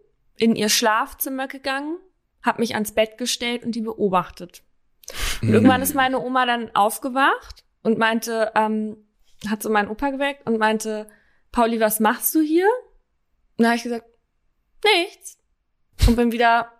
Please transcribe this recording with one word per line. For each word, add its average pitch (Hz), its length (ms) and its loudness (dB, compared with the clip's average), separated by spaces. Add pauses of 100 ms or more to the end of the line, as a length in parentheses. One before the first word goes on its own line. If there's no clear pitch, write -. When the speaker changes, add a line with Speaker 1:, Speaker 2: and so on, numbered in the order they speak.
(360)
Speaker 1:
in 226 180 4
ihr 208 140 -2
Schlafzimmer 262 800 -2
gegangen, 277 480 -8 (460)
hab - 160 0
mich 226 160 -2
ans 214 180 -4
Bett 220 240 -2
gestellt 240 480 -6
und 233 100 -4
die 240 60 -6
beobachtet. 190 840 -4 (800)
Und 110 80 0
Speaker 2:
Hm. 220 60 4
Speaker 1:
irgendwann 254 280 6
ist 269 120 -4
meine 262 260 0
Oma 254 240 0
dann 240 300 -2
aufgewacht 269 920 -2 (180)
und 220 160 2
meinte, 226 560 0
ähm, 214 440 -2 (500)
hat 214 140 -4
so 214 80 -4
meinen 208 180 0
Opa 247 220 -4
geweckt 277 360 -6
und 226 120 0
meinte, 220 500 -2 (420)
"Pauli, 226 300 2
was 214 180 0
machst 220 360 0
du 320 80 4
hier?" 330 260 2 (880)
Und 226 80 4
da 226 60 4
hab 233 60 2
ich 233 80 -6
gesagt, 233 200 -8 (800)
"Nichts." 403 540 0 (680)
Und 233 100 6
bin 240 160 2
wieder 233 360 2 (120)